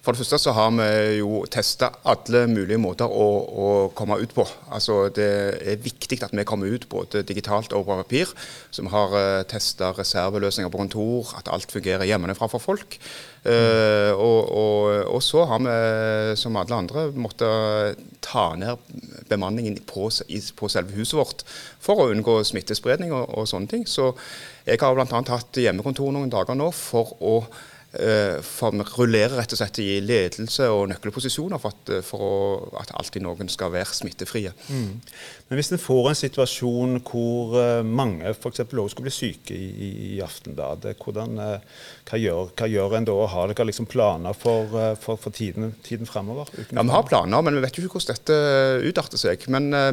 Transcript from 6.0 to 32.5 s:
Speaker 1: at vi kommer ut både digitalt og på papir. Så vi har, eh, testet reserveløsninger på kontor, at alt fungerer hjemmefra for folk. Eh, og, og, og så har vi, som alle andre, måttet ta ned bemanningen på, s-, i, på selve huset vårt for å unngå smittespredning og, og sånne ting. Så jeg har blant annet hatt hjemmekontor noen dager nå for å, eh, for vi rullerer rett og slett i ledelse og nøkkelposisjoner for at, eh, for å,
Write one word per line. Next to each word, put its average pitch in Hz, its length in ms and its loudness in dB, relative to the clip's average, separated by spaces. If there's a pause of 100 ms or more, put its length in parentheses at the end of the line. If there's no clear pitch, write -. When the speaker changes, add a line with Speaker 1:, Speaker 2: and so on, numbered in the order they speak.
Speaker 1:
at 104 100 -8
vi 101 100 -2
kommer 101 300 -2
ut - 160 -6
både 98 340 -4
digitalt 104 520 -4
og 101 100 0
på 95 160 -2
papir. 151 260 -2 (460)
Så - 80 -8
vi 98 80 -6
har, 101 240 2
eh, 98 320 2
testet 95 540 -4
reserveløsninger 98 760 0
på 95 60 -6
kontor, 110 580 -2
at - 160 -6
alt - 180 -4
fungerer 95 380 0
hjemmefra 98 400 0
for 120 100 -4
folk. - 380 -4 (480)
Eh, 110 720 6
og, 113 320 6
og, 104 560 4 (120)
og 127 60 2
så 160 240 4
har 113 120 2
vi, 110 760 2
som 113 220 -2
alle 98 180 -2
andre, 139 380 -2
måttet 110 840 0 (260)
ta 87 340 0
ned 113 220 -4 (500)
bemanningen 104 560 -2
på, 98 240 -6
s-, - 220 -2
i, 98 100 -4 (160)
på 104 140 -6
selve 98 260 -2
huset 117 240 -2
vårt - 240 -2 (340)
for 208 220 2
å 131 140 8
unngå 110 260 4
smittespredning 127 720 -2
og, 127 240 -2
og 110 80 -2
sånne 101 240 -4
ting. 233 160 -4
Så 131 320 0 (480)
jeg - 160 2
har 131 140 4
blant 131 180 2
annet 123 160 0
hatt 120 240 -4
hjemmekontor 131 580 0
noen 139 200 -2
dager 117 260 0
nå 160 160 0
for 113 320 0 (160)
å, 113 240 2 (480)
eh, 104 480 2
for - 300 -2
vi 104 160 -2
rullerer 117 540 2
rett 113 120 -6
og 113 60 -4
slett 110 240 -4
i 98 220 0
ledelse 110 680 0
og 101 220 2
nøkkelposisjoner 127 680 -6
for 104 160 -6
at, - 160 -14
eh, 92 160 -2
for 104 160 -8
å, 98 120 -2 (440)